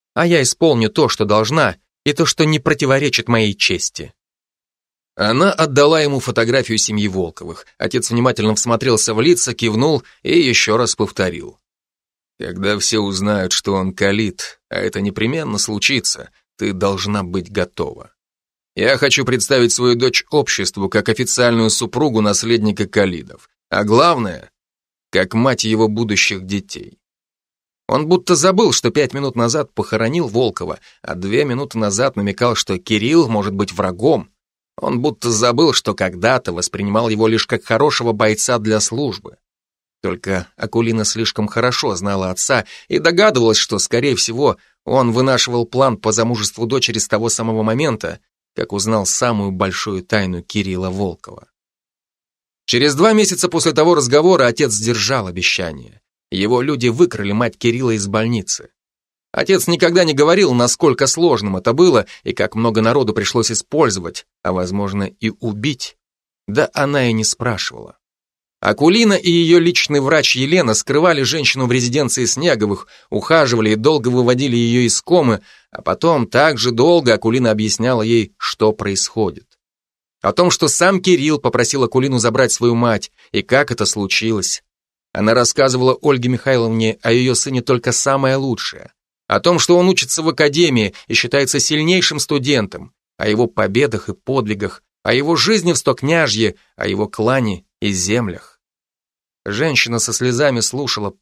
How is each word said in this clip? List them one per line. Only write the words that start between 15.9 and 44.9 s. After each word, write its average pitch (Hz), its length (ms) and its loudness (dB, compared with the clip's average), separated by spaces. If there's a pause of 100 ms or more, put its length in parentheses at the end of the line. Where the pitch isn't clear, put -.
ты 101 160 -4
должна 98 500 -2
быть 90 300 -6
готова. - 600 -6 (640)
Я 117 200 2
хочу 135 280 0
представить 123 480 2
свою 123 220 2
дочь 123 360 0
обществу 98 580 -2
как 104 200 0
официальную 117 640 0
супругу 120 500 0
наследника 104 640 0
калидов, 95 640 -2 (180)
а 101 160 0
главное, 117 680 2 (600)
как 92 240 -2
мать 120 300 0
его 110 240 2
будущих 104 580 -2
детей". - 520 -10 (920)
Он 151 180 -2
будто 180 300 2
забыл, 190 360 2
что - 180 0
пять 143 220 0
минут 139 220 -6
назад 120 400 -2
похоронил 113 540 -2
Волкова, 101 500 -2 (240)
а - 140 -8
две 104 280 0
минуты 131 320 -6
назад 110 380 -2
намекал, 101 400 0
что 95 240 -4
Кирилл 120 500 2
может 104 240 -2
быть 98 200 -4
врагом. 95 580 -2 (500)
Он 131 200 -2
будто 123 300 -4
забыл, 120 420 2
что - 220 -4
когда-то 95 580 -2
воспринимал 101 580 -2
его 110 180 2
лишь 113 180 0
как - 180 -6
хорошего 117 480 0
бойца 107 460 0
для 107 220 0
службы. 113 560 -6 (640)
Только 92 440 -4 (100)
Акулина 113 480 -2
слишком 107 440 -2
хорошо 120 480 -2
знала 95 340 -4
отца 113 340 -2 (240)
и - 100 -2
догадывалась, 156 600 4
что, - 200 -2
скорее 123 380 0
всего, 117 400 0 (280)
он 123 280 2